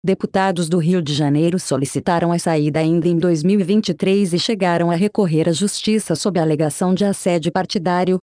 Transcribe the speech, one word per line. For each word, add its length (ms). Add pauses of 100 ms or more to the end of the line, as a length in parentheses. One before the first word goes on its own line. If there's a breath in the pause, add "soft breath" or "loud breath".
deputados 680
do 80
Rio 240
de 120
Janeiro 460
solicitaram 720
a 80
saída 400
ainda 300
em 80
dois 260
mil 160
e 40
vinte 260
e 40
três 400
e 60
chegaram 500
a 60
recorrer 540
à 20
justiça 640
sob 240
a 40
alegação 520
de 80
assédio 480
partidário, 680 (160)